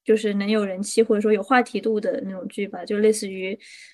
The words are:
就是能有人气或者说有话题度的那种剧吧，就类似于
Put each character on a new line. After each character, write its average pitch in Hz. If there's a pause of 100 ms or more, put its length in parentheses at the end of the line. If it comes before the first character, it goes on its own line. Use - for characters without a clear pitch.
就 220
是 214
能 202
有 214
人 190
气 214
或 220
者 208
说 214
有 202
话 247
题 226
度 214
的 190
那 196
种 185
剧 196
吧， 180
就 208
类 214
似 214
于 190 (400)